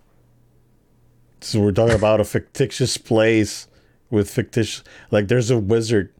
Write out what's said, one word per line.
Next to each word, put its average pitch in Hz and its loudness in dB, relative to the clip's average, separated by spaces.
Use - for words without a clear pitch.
So - -4
we're 104 2
talking 113 2
about 107 2
a 104 2
fictitious - -4
place 110 0
with 104 0
fictitious, - -4
like, 107 0
there's 117 0
a 127 2
wizard 110 0